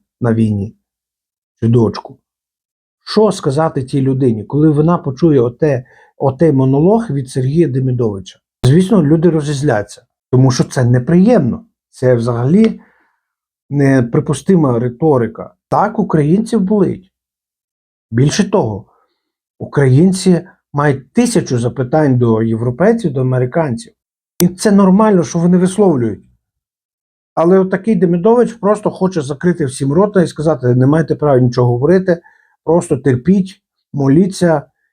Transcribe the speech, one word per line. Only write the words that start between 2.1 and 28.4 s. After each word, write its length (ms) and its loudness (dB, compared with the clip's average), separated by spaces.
Що 240 2
сказати 520 -4
тій 180 -4
людині, 420 0
коли 260 0
вона 280 2
почує 420 0
оте, 460 -2
отей 340 0
монолог 600 2
від 180 -6
Сергія 380 -2
Демидовича? 720 -4
Звісно, 400 4
люди 260 2
розізляться, 760 -4
тому 200 4
що 120 -2
це 220 -2
неприємно. 800 2
Це 260 0
взагалі 680 0
неприпустима 1080 0
риторика. 760 -2
Так, 300 -2
українців 640 0
болить. 520 -2
Більше 380 -2
того, 360 -4
українці 880 0
мають 400 -4
тисячу 460 0
запитань 580 0
до 260 2
європейців, 680 -2
до 80 -4
американців. 720 -4
І 80 2
це 240 -2
нормально, 520 4
що 160 -6
вони 180 2
висловлюють. 720 -2
Але 240 4
отакий 360 -2
Демидович 580 2